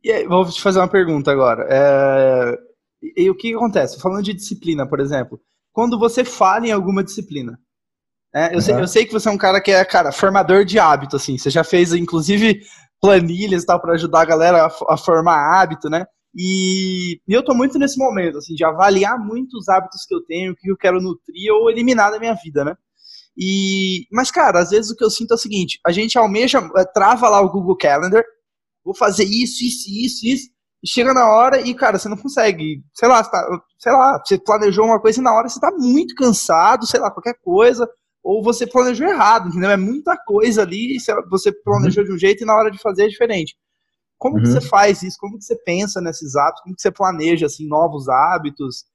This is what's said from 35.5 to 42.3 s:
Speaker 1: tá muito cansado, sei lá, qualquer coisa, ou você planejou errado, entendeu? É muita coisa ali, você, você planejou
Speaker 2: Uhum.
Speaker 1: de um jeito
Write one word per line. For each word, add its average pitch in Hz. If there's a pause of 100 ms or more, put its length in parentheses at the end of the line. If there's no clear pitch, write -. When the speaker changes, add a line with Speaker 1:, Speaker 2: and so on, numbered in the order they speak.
Speaker 1:
tá 320
muito 302
cansado, 226
sei 226
lá, 208
qualquer 233
coisa, 226 (340)
ou 196
você 233
planejou 254
errado, 226
entendeu? 180
É 202
muita 254
coisa 214
ali, 214
você, 226 (160)
você 190
planejou 196
Speaker 2:
Uhum. 190
Speaker 1:
de 196
um -
jeito 202